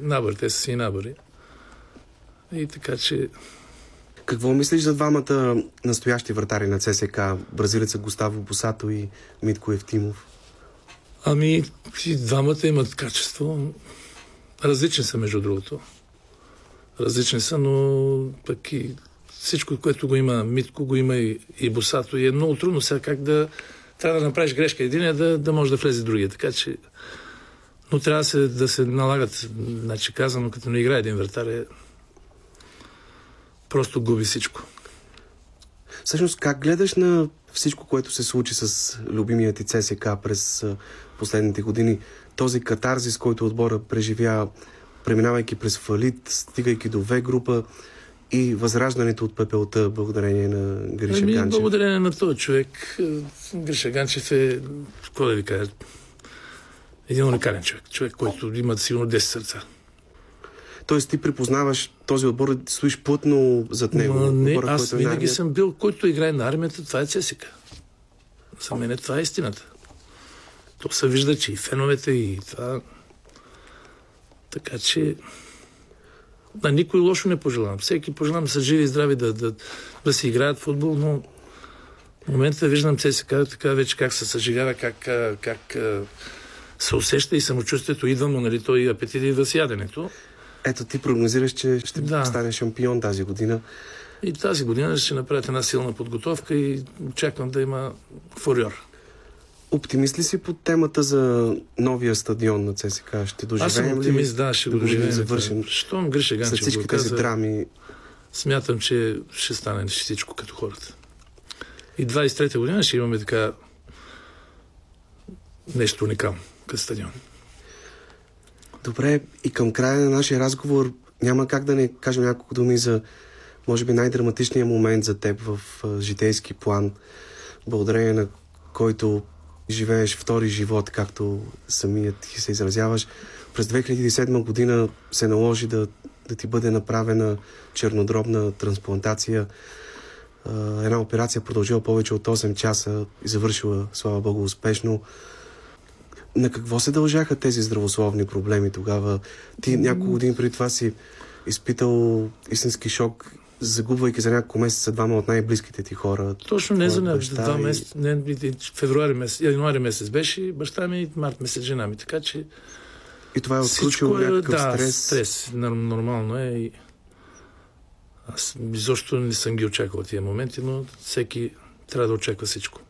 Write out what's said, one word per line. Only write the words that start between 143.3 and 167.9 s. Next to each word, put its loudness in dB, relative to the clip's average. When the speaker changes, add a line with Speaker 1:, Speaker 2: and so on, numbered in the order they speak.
Speaker 2:
слава -2
Богу, 0
успешно. 0
На 4
какво -4
се 0
дължаха 2
тези 2
здравословни 0
проблеми 0
тогава? -2
Ти 2
Speaker 1:
М. 2
Speaker 2:
няколко 2
години 2
преди 0
това -2
си -2
изпитал 2
истински -2
шок, -4
загубвайки 0
за 2
няколко 0
месеца 0
двама 2
от -2
най-близките 0
ти -12
хора. -2
Speaker 1:
Точно 0
не 4
Speaker 2:
Твоят 2
Speaker 1:
за 2
Speaker 2:
баща -4
Speaker 1:
два 0
Speaker 2:
и 0
Speaker 1:
месеца, -2
не, 0
и, -2
и... -2
февруари 2
месец, -4
януари 2
месец -2
беше, -2
баща -4
ми, -4
март -4
месец -6
жена -4
ми, -6
така -6
че -6
Speaker 2:
И 0
това 2
е 2
Speaker 1:
всичко 2
Speaker 2:
отключило 4
Speaker 1:
е, 4
Speaker 2:
някакъв 2
Speaker 1:
да, 2
Speaker 2:
стрес. 2
Speaker 1:
стрес, -2
нор-, -2
нормално -2
е -4
и... -4